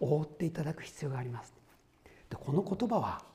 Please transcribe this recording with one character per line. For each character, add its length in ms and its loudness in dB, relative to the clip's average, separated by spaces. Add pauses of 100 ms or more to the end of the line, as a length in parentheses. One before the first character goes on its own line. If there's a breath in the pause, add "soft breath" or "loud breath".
覆 220 4
っ 40 -4
て 180 -4
い 60 0
た 100 -4
だ 120 -2
く 100 -12
必 220 -8
要 60 -2
が 80 -2
あ 40 -2
り 60 -4
ま 120 -6
す」。 120 -20 (760 loud breath)
で、 60 -6
こ 160 -4
の 120 4
言 260 0
葉 100 4
は 240 0 (100)